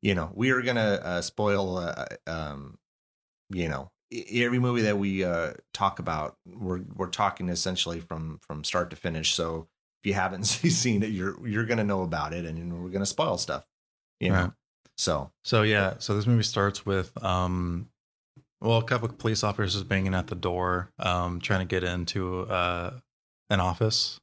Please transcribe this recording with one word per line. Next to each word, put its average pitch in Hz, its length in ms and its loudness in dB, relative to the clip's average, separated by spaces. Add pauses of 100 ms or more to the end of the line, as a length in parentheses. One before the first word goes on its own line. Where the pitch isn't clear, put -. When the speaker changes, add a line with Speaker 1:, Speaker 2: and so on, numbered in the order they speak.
Speaker 1:
you 101 100 4
know, 85 220 0
we 123 160 2
are 127 100 4
gonna, 117 420 2
uh, 87 180 -2
spoil, 98 560 0
uh, 85 280 -4 (220)
um, 73 500 -8 (720)
you 90 180 -2
know, 69 220 -6 (240)
e-, 117 320 -2
every 123 140 2
movie 123 240 2
that 104 160 2
we, 95 240 0
uh, 85 300 0 (200)
talk 98 240 0
about. 80 480 -4
We're, 92 360 -4 (120)
we're 92 160 -4
talking 95 400 0
essentially 87 500 -2
from, 80 440 -8
from 76 200 -10
start 87 280 -2
to - 40 -12
finish. 80 380 -2
So 82 340 -2 (360)
if 104 60 0
you 98 40 4
haven't 92 300 0
<laughs> - 20 0
seen 117 560 2
it, 110 80 0
you're, 95 380 -4
you're 110 180 0
gonna 113 180 2
know 98 200 2
about 78 300 -2
it, 87 120 -4
and 85 380 -6
we're 90 80 -8
gonna 98 160 0
spoil 143 320 0
stuff, - 260 -4 (540)
you 92 100 2
know? 95 120 6
Speaker 2:
Right. 90 100 0 (460)
Speaker 1:
So. 76 340 0 (120)
Speaker 2:
So, 110 200 4
yeah, 104 340 4
so - 180 -2
this 104 120 2
movie 117 160 6
starts 101 420 0
with, 95 260 0 (120)
um, 90 680 0 (720)
well, 113 160 4
a 113 60 2
couple 113 260 0
of - 80 -14
police 110 260 0
officers 98 400 0
banging 95 300 2
at 92 140 0
the - 80 -6
door, 90 640 0
um, 87 420 0
trying 95 200 2
to 92 40 0
get 90 180 0
into, 90 580 -2
uh, 90 580 -2 (500)
an 101 100 2
office 92 640 2